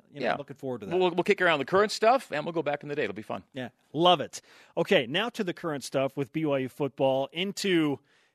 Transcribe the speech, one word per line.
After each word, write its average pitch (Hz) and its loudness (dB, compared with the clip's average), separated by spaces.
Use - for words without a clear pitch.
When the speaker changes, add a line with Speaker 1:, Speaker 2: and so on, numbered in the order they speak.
Speaker 1:
you 139 -14
know, 131 -6
Speaker 2:
Yeah. 214 0
Speaker 1:
looking 139 -12
forward 131 -8
to 202 -12
that. 180 -2
Speaker 2:
We'll, 185 2
we'll 180 -2
kick 196 2
around 165 4
the 135 -2
current 202 2
stuff, - 2
and 151 -4
we'll 170 -6
go 160 -2
back 143 -4
in 147 -12
the 147 -6
day. 143 -2
It'll 98 -4
be 101 -12
fun. 110 -10
Speaker 1:
Yeah, 127 -10
love 165 4
it. - -12
Okay, 165 4
now 185 -2
to 226 -6
the 175 -6
current 151 -6
stuff 135 -2
with 143 -4
B 160 -2
Y 139 2
U 131 -4
football 135 0
into – 170 0